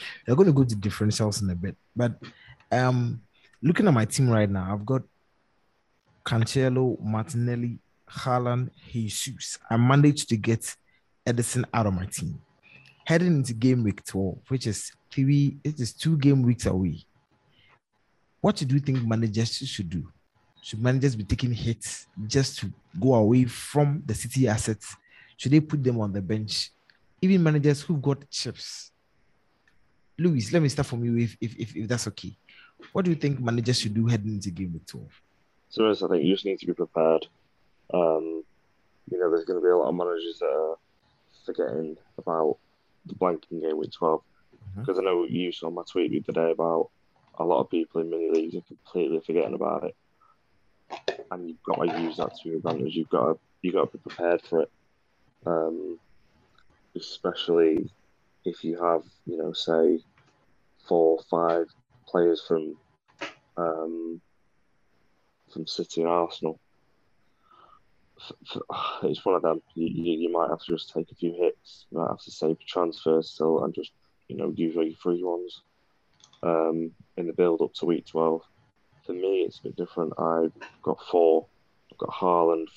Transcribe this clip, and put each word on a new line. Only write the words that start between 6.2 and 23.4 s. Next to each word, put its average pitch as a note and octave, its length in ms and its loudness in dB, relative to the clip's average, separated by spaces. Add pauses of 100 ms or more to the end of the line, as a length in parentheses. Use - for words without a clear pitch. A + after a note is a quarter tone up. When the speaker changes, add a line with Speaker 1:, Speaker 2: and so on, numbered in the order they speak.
Speaker 1:
Cancelo, B2+ 760 2
Martinelli, A#2+ 800 -2 (300)
Haaland, B2 600 0 (220)
Jesus. - 680 -6 (120)
I A2+ 80 2
managed C#3+ 520 6
to A#2 80 2
get A2 380 -2 (500)
Ederson A#2+ 480 0
out A2+ 140 2
of G2 60 2
my F2+ 120 -2
team. - 340 -8 (680)
Heading E3+ 300 4
into A#2+ 180 0
game B2 300 4
week G2+ 220 -2
twelve, F#2+ 420 -4
which C3 180 -4
is - 260 -6 (200)
three, C#3+ 520 2
it D3+ 160 -4
is A#2+ 140 -4
two D#3+ 240 0
game C#3 260 6
weeks A#2+ 220 2
away. F#2 380 0 (1400)
What G#3 180 4
do C3+ 160 0
you C#3+ 60 4
think C3 260 0
managers A2+ 520 0
should G#2 320 -8
do? E2+ 200 -6 (520)
Should A2 200 -10
managers B2+ 340 2
be G#2+ 100 -6
taking B2 260 0
hits - 560 -6 (200)
just C3+ 320 -2
to G2 120 -8 (280)
go B2+ 160 4
away A#2 300 6